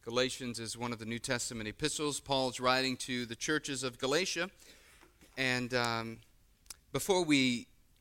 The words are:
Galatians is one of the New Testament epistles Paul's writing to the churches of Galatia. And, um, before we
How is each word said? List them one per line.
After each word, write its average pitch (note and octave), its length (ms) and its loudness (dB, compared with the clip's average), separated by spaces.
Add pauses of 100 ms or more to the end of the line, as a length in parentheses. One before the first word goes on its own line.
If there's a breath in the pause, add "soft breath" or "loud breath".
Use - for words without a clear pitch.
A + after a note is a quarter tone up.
Galatians A#2+ 540 -2
is A2+ 180 -8
one A#2+ 140 -4
of A2+ 80 -8
the A2+ 40 -10
New A#2 140 -6
Testament A#2+ 500 -4
epistles D3 520 -4
Paul's C3 400 0
writing B2+ 380 4
to B2 280 -4
the A2+ 80 -8
churches C#3+ 480 -2
of B2 160 -6
Galatia. E3+ 520 0 (840 loud breath)
And, B2+ 380 0
um, A2+ 440 0 (760)
before F3+ 320 2
we C3 420 4 (340)